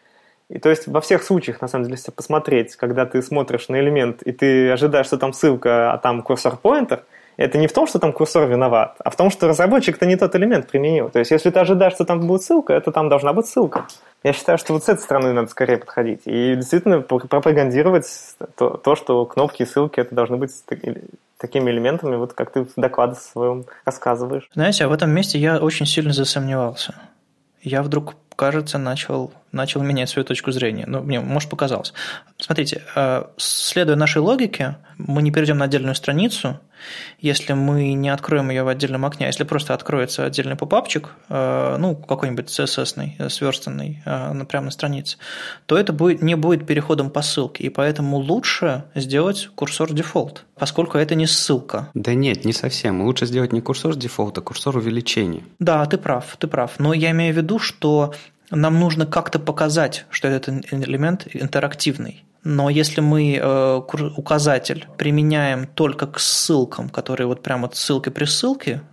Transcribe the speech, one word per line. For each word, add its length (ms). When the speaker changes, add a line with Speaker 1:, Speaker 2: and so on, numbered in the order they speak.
Speaker 1:
И 100
то 100
есть 180
во 120
всех 240
случаях, 380
на 80
самом 160
деле, 100
если 160
посмотреть, 640
когда 300
ты 160
смотришь 480
на 100
элемент, 440
и 100
ты 360
ожидаешь, 380
что 100
там 140
ссылка, 640
а 40
там 240
курсор-поинтер, 840
это 200
не 100
в 60
том, 120
что 140
там 140
курсор 340
виноват, 560
а 60
в 80
том, 120
что 200
разработчик-то 560
не 100
тот 220
элемент 320
применил. 400
То 100
есть 120
если 180
ты 100
ожидаешь, 320
что 140
там 200
будет 180
ссылка, 280
это 220
там 160
должна 240
быть 140
ссылка. 400
Я 80
считаю, 260
что 140
вот 140
с 40
этой 120
стороны 320
надо 160
скорее 280
подходить 460
и 320
действительно 460
пр-, 260
пропагандировать 800
то, 220
то, 180
что 300
кнопки 380
и 20
ссылки 340
это 160
должны 220
быть 140
так-, 160
или 220
такими 340
элементами, 440
вот 160
как 220
ты 80
в 160
докладе 380
своем 500
рассказываешь. 720
Speaker 2:
Знаете, 320
а 20
в 60
этом 160
месте 280
я 200
очень 280
сильно 280
засомневался. 840
Я 220
вдруг, 320
кажется, 400
начал, 560
начал 300
менять 260
свою 180
точку 260
зрения. 360
Ну, 140
мне, 180
может, 300
показалось. 440
Смотрите, 440
э, 300
следуя 600
нашей 240
логике, 560
мы 240
не 100
перейдем 260
на 80
отдельную 300
страницу, 680
если 340
мы 400
не 160
откроем 400
ее 140
в 40
отдельном 380
окне, 200
а 40
если 160
просто 280
откроется 520
отдельный 300
попапчик, 540
э, 500
ну, 160
какой-нибудь 540
C 140
S 140
S-ный, 400
э, 120
сверстанный, 760
э, 280
на, 120
прямо 200
на 60
странице, 460
то 120
это 160
будет, 280
не 140
будет 320
переходом 420
по 120
ссылке, 420
и 60
поэтому 480
лучше 680
сделать 640
курсор 380
дефолт, 520
поскольку 420
это 180
не 100
ссылка. 680
Speaker 3:
Да 200
нет, 320
не 80
совсем. 480
Лучше 240
сделать 280
не 80
курсор 340
дефолт, 420
а 40
курсор 360
увеличения. 640
Speaker 2:
Да, 260
ты 120
прав, 400
ты 100
прав. 300
Но 160
я 180
имею 220
в 40
виду, 200
что 560
нам 280
нужно 260
как-то 340
показать, 720
что 180
этот 220
ин-, 340
элемент 500
интерактивный. 880
Но 220
если 320
мы, 400
э, 460
кур-, 300
указатель 680
применяем 680
только 400
к 140
ссылкам, 680
которые 360
вот 160
прямо 320
ссылки-присылки, 1080